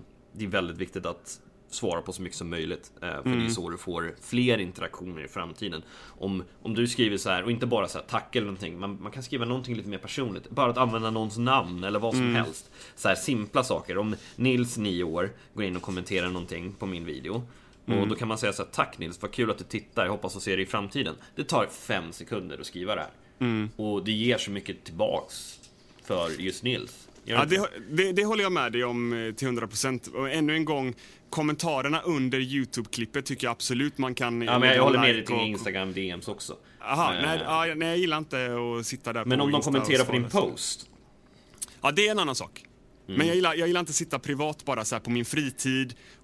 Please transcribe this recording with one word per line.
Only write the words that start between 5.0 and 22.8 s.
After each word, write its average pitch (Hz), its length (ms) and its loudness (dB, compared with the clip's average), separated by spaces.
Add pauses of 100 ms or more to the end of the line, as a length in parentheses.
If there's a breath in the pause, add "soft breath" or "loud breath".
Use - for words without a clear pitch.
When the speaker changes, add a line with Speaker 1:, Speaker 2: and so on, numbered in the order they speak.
Speaker 1:
i - 20 -10
framtiden. 85 540 -8 (380 loud breath)
Om, 95 240 -2 (180 loud breath)
om 110 140 -4
du 117 120 4
skriver 110 300 2
så 101 120 -2
här, 90 140 2
och 120 80 2
inte 120 140 0
bara 110 220 2
så - 100 -6
här, - 80 -8
"Tack" - 300 -2
eller 113 100 2
någonting, 92 340 -6
man, 98 220 -6
man 104 100 -10
kan 131 120 -10
skriva 120 220 -2
någonting 123 300 -2
lite 101 140 -6
mer 98 80 -6
personligt, 104 520 -6
bara 120 220 2
att 117 60 0
använda 113 340 2
någons 110 260 -2
namn 107 460 2
eller 104 160 0
vad 117 140 0
som 127 100 4
Speaker 2:
Mm. 120 120 4
Speaker 1:
helst. - 360 -2 (240 loud breath)
Så - 120 0
här 95 80 6
simpla 123 480 0
saker. 90 340 -2
Om 107 180 0 (200 loud breath)
Nils, 123 420 2
nio 92 260 0
år, 87 280 0 (220 loud breath)
går 107 120 -2
in 90 100 -2
och 87 60 -4
kommenterar 90 480 -2
någonting 87 440 -6
på 101 120 -8
min 85 200 -4
video, 76 280 -6 (520 loud breath)
och 117 80 0
Speaker 2:
Mm. 101 160 4
Speaker 1:
då 107 60 0
kan 117 120 -4
man 110 100 -2
säga 101 160 0
så 98 100 -4
här, - 80 -16
"Tack - 260 0
Nils, - 240 -8
vad 104 100 -6
kul 113 200 0
att 101 60 -2
du 92 60 -10
tittar, 101 420 -2
jag 95 60 0
hoppas 101 240 -4
att 98 80 -10
se 95 120 0
dig 92 80 2
i 92 40 -8
framtiden." 101 480 -4 (200 loud breath)
Det - 80 -4
tar 131 280 2
fem 87 400 -4
sekunder 87 480 -8
att 71 60 -10
skriva 95 300 -4